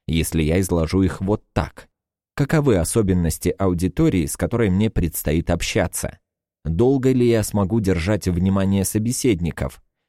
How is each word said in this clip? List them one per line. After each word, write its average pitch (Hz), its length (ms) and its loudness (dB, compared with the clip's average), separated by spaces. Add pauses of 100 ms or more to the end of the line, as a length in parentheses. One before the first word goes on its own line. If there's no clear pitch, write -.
если 80 360 0
я 80 160 2
изложу 92 420 0
их 87 180 -2
вот 101 320 -4
так? - 380 -6 (460)
Каковы 143 400 2
особенности 87 840 0
аудитории, 92 680 0
с - 100 -8
которой 107 320 0
мне 104 220 2
предстоит 80 580 -2
общаться? - 720 -2 (460)
Долго 127 460 2
ли 123 160 2
я 113 160 2
смогу 101 360 0
держать 95 480 0
внимание 95 560 2
собеседников? 101 1000 -2 (260)